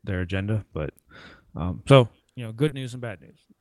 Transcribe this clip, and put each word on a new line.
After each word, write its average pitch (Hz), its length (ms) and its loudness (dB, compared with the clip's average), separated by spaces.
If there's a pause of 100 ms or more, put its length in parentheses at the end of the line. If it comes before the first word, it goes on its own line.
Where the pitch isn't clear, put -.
their 92 180 -2
agenda. 98 520 -2
But, 76 200 -6 (600)
um, 85 320 -6
so, 127 220 8 (260)
you 123 100 -10
know, 110 60 -10
good 139 220 -2
news 131 200 -8
and 123 80 -12
bad 110 200 -10
news. - 180 -20 (220)